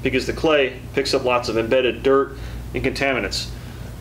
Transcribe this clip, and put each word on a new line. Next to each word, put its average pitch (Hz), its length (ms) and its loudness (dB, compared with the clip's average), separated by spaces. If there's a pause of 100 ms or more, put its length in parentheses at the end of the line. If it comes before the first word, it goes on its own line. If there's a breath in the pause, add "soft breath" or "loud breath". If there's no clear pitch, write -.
because 127 240 0
the 143 60 -2
clay 143 460 2 (140)
picks 139 220 0
up 127 80 2
lots 123 260 2
of 110 80 0
embedded 117 460 2
dirt 135 340 4 (380 loud breath)
and 123 80 -2
contaminants. 127 640 -2 (520 loud breath)